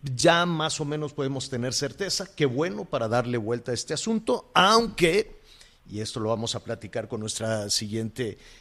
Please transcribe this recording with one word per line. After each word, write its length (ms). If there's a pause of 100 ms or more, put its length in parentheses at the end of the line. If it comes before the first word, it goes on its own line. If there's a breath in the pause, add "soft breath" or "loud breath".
(160)
ya 300
más 340
o 60
menos 280
podemos 360
tener 240
certeza, 640
qué 100
bueno 400
para 220
darle 300
vuelta 340
a 20
este 220
asunto, 580
aunque, 840 (500 loud breath)
y 120
esto 180
lo 100
vamos 240
a 100
platicar 440
con 140
nuestra 500
siguiente, 680 (240 loud breath)